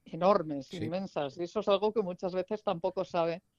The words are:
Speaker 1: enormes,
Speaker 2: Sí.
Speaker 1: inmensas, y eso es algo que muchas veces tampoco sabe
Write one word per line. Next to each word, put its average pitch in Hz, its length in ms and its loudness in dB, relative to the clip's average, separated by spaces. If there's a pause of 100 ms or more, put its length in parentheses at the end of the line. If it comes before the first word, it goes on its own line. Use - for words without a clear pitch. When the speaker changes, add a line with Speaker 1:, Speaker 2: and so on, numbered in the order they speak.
Speaker 1:
enormes, 165 640 2
Speaker 2:
Sí. 190 100 -12
Speaker 1:
inmensas, 160 600 -4
y 175 60 -4
eso 175 160 -4
es 196 80 -2
algo 202 260 4
que 220 80 2
muchas 180 320 -4
veces 185 300 -2
tampoco 185 400 -2
sabe 170 380 0 (180)